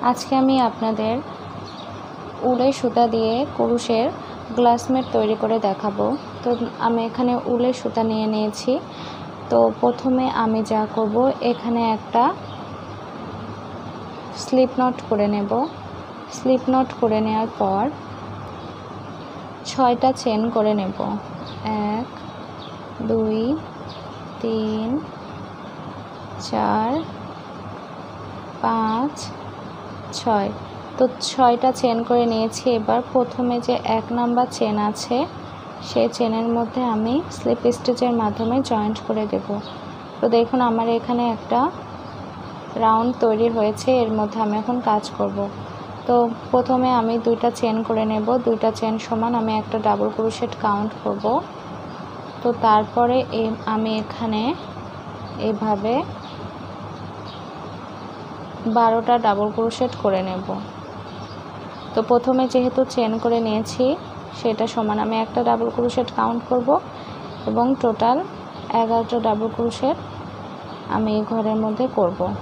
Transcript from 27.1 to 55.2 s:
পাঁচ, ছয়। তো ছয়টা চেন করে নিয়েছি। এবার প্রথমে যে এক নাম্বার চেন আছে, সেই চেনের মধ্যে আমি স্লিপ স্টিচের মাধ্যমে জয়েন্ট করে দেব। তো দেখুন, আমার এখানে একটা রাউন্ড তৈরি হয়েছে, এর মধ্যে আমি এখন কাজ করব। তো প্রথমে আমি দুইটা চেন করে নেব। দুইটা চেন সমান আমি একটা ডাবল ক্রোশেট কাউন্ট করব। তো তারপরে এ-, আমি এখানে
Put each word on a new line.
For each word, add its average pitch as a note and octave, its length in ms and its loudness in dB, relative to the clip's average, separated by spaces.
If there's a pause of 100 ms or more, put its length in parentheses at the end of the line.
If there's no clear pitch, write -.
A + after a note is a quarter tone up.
পাঁচ, A3+ 520 0 (1040)
ছয়। G#3 300 2 (480)
তো B3+ 80 6 (260)
ছয়টা B3+ 400 6 (100)
চেন A#3 160 2 (120)
করে A#3+ 240 6
নিয়েছি। A3 320 -2 (140)
এবার A3 220 2 (120)
প্রথমে B3 440 2 (100)
যে B3 80 2 (240)
এক A3+ 80 -4 (120)
নাম্বার A#3+ 280 2 (100)
চেন G#3+ 200 2 (120)
আছে, G#3+ 280 -2 (720)
সেই A#3 280 4
চেনের A3+ 400 2
মধ্যে A#3 240 0 (140)
আমি A3 200 2 (220)
স্লিপ A#3 260 0 (140)
স্টিচের B3 360 2 (100)
মাধ্যমে A3+ 340 2 (120)
জয়েন্ট G#3+ 380 2
করে G#3+ 260 0
দেব। G3 140 0 (720)
তো - 60 0 (120)
দেখুন, A#3 220 4 (120)
আমার A3+ 180 2 (100)
এখানে A#3+ 240 0 (120)
একটা - 260 0 (1200)
রাউন্ড A3+ 260 6 (120)
তৈরি A3+ 340 4
হয়েছে, G#3+ 320 2 (140)
এর A3 160 2
মধ্যে G#3 260 0
আমি G#3 180 0
এখন B3 140 0 (120)
কাজ G#3 160 4 (140)
করব। G3+ 200 0 (680)
তো A#3+ 80 4 (360)
প্রথমে B3+ 380 4 (120)
আমি A3+ 140 2 (120)
দুইটা A#3 220 4 (120)
চেন A3 160 2 (120)
করে A3 240 2
নেব। G#3+ 140 0 (200)
দুইটা A3+ 220 4 (100)
চেন A3 160 0 (120)
সমান A3+ 340 0
আমি A3 120 0 (100)
একটা A3+ 140 -4 (100)
ডাবল G#3 300 2
ক্রোশেট A3+ 360 0 (120)
কাউন্ট G#3 280 2 (120)
করব। G3+ 220 0 (1160)
তো A#3+ 80 2 (160)
তারপরে A3+ 500 4 (260)
এ-, A3 160 -2 (160)
আমি A3 160 0 (120)
এখানে A3 400 -2 (1080)